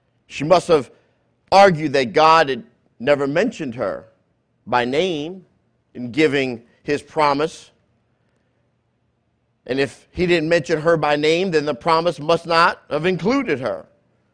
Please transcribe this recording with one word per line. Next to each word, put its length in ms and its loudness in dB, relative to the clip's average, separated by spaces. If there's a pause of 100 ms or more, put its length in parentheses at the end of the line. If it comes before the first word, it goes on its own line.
(280)
She 160 -10
must 240 2
have 240 0 (600)
argued 420 4
that 180 0
God 380 4
had 140 -6 (360)
never 280 0
mentioned 480 -4
her 340 -8 (580)
by 160 0
name 600 -4 (480)
in 180 -12
giving 520 -2 (200)
his 180 -4
promise. 720 -2 (1900)
And 140 -4
if 320 -6
he 140 -4
didn't 240 0
mention 320 0
her 160 2
by 180 0
name, 360 0
then 120 0
the 100 -4
promise 460 -2
must 260 -2
not 440 2
have 160 -4
included 560 -2
her. 240 -6 (480)